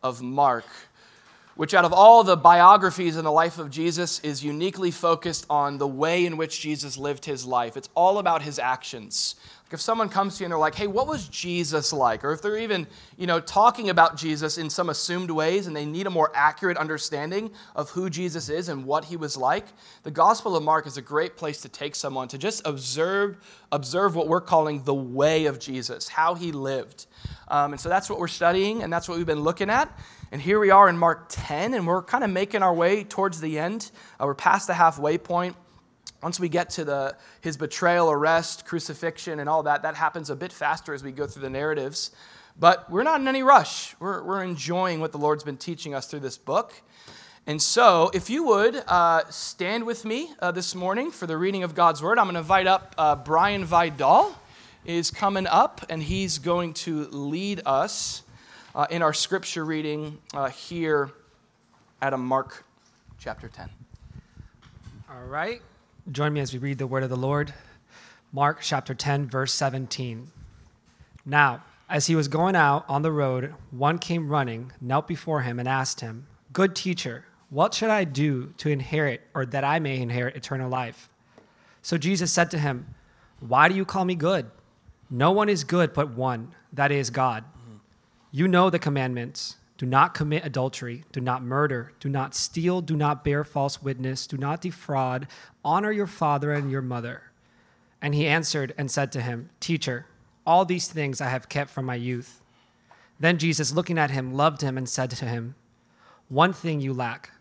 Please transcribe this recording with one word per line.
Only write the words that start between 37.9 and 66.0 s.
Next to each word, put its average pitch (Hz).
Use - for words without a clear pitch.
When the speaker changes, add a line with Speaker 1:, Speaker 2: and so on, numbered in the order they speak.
Speaker 1:
arrest, 160
crucifixion, 165
and 143
all 160
that, 147
that 156
happens 151
a 143
bit 135
faster -
as 139
we 135
go 139
through 139
the 135
narratives. 143
But 180
we're 196
not 302
in 269
any 262
rush. 254
We're, 185
we're 190
enjoying 175
what 156
the 147
Lord's 147
been 143
teaching 156
us 131
through 151
this 135
book. -
And 151
so, 190
if 185
you 277
would, 233
uh, 170
stand 214
with 233
me, 269
uh, 180
this 180
morning 196
for -
the 160
reading 190
of 165
God's 165
Word. 208
I'm 214
gonna 175
invite 185
up, 185
uh, 151
Brian 165
Vidal 170
is 170
coming 196
up, -
and 160
he's 175
going 170
to 151
lead 165
us, -
uh, 147
in 170
our 151
scripture 180
reading, 151
uh, 139
here 151
out 135
of 131
Mark 131
chapter -
ten. -
Speaker 2:
All 127
right. 156